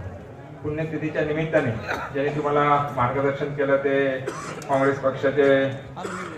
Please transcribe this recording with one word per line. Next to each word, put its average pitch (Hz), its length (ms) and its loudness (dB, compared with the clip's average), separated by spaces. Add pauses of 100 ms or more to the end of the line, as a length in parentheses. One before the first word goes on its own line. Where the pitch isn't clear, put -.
(640)
पुण्यतिथीच्या 156 580 -2
निमित्ताने 151 500 2 (420)
ज्यांनी 143 220 0
तुम्हाला 147 280 2 (320)
मार्गदर्शन 135 600 0
केलं 139 220 4
ते 139 200 2 (720)
काँग्रेस 135 300 2
पक्षाचे 135 480 2 (920)